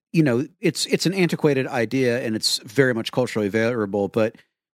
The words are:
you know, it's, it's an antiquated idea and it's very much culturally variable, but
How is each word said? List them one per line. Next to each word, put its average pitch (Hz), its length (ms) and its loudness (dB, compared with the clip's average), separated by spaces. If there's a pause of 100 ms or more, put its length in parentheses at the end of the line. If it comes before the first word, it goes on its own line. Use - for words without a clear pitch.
(120)
you 160 120 4
know, 131 240 2 (120)
it's, - 280 -2
it's - 180 0
an 170 80 0
antiquated 156 540 2
idea 123 580 0
and 110 100 -4
it's - 240 -2
very 131 340 2
much 113 180 -6
culturally 110 360 0
variable, 107 640 0
but 110 260 0 (400)